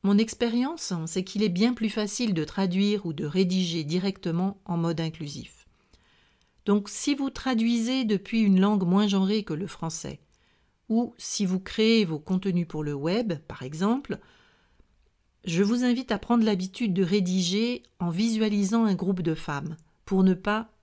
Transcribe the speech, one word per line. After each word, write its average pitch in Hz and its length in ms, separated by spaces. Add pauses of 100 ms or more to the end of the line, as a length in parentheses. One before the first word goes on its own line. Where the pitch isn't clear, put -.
Mon 202 160
expérience, 233 720 (140)
c'est 185 160
qu'il 196 180
est 214 80
bien 214 240
plus 220 160
facile 208 460
de 160 80
traduire 196 640
ou 160 60
de 151 120
rédiger 180 580
directement 180 800
en 175 140
mode 165 240
inclusif. 156 680 (960)
Donc, 202 220
si - 280
vous 269 160
traduisez 233 760
depuis 214 360
une 190 200
langue 202 240
moins 196 220
genrée 196 360
que 165 120
le 185 100
français, - 560 (680)
ou 233 300
si - 300
vous 185 120
créez 220 460
vos 160 140
contenus 185 480
pour 156 160
le 147 100
web, 175 400 (140)
par - 160
exemple, 180 560 (1200)
je 175 200
vous 240 200
invite 247 280
à 202 80
prendre 233 260
l'habitude 196 480
de 190 100
rédiger 190 800 (180)
en 175 120
visualisant 214 720
un 196 100
groupe 180 280
de 160 100
femmes, 151 420 (300)
pour 190 180
ne 185 120
pas 208 340 (140)